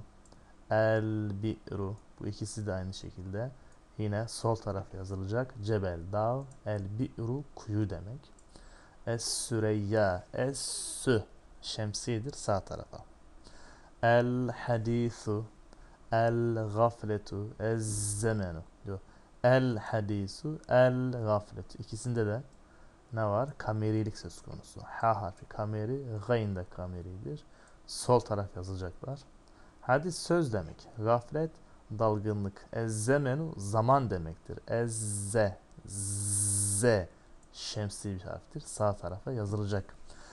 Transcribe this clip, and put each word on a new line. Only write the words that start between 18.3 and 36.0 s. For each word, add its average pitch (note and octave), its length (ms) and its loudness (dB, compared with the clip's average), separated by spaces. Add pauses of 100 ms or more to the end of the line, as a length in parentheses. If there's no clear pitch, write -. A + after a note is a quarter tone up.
Diyor. G2 140 -6 (440)
El-hadisu. A#2 1160 2 (100)
El-gafletu. B2 1080 4
İkisinde A#2 480 -2
de G#2+ 160 0 (720)
ne A2+ 120 2
var? A2 320 2
Kamerilik G#2+ 600 0
söz - 240 -12
konusu. - 400 -14
H - 320 0
harfi G2 320 -6
kameri, A2 600 -4 (220)
gayn A2 280 2
da F2+ 140 -4
kameridir. F#2 760 -8 (440)
Sol - 320 4
taraf G2+ 360 -2
yazılacaklar. F#2 640 -8 (640)
Hadis D3 360 2
söz E3 360 2
demek. F2+ 340 -6 (100)
Gaflet, A#2+ 540 2 (480)
dalgınlık. G#2+ 760 2
Ez-zemenu B2 840 2
zaman A2 520 4
demektir. E2+ 580 -4
Ez-ze, G#2+ 880 0 (280)
z G2+ 1000 0 (680)